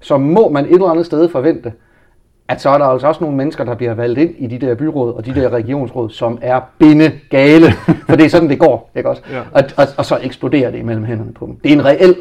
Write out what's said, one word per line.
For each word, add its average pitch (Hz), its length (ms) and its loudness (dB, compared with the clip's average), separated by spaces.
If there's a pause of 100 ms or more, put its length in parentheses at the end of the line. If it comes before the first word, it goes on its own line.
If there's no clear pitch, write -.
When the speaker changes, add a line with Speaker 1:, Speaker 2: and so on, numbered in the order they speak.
Speaker 1:
så 147 160 -2
må 165 320 2
man 143 160 -2
et - 60 -2
eller 185 180 4
andet 165 160 -2
sted 165 240 0
forvente, 135 440 -4 (760)
at 131 120 -8
så 143 80 -2
er 139 80 4
der 143 80 2
altså 131 220 0
også 160 160 -2
nogle 147 140 -4
mennesker, 143 260 -4
der 120 120 -8
bliver 117 180 -6
valgt 120 260 -4
ind 170 180 0
i 131 100 -8
de 123 180 -8
der 123 100 -2
byråd 135 380 -4
og 110 120 -12
de 131 100 -8
der 131 140 0
regionsråd, 120 600 -6
som 117 320 -8
er 127 200 -2 (180)
bindegale. 151 920 4 (380)
For - 60 0
det 156 100 4
er 147 40 2
sådan, 165 200 2
det 143 100 -2
går, 143 360 0
ikke 127 140 -4
også? 123 120 -6 (100)
Speaker 2:
Ja. 131 80 -8 (120)
Speaker 1:
Og, 139 120 4 (140)
og, 143 60 4 (140)
og 143 80 -4
så 135 160 -4
eksploderer 127 500 -4
det 120 80 -10
imellem 113 260 -6
hænderne 113 280 -8
på - 120 -16
dem. - 100 -14
Det - 160 -4
er - 40 6
en 143 100 2
reel 165 360 4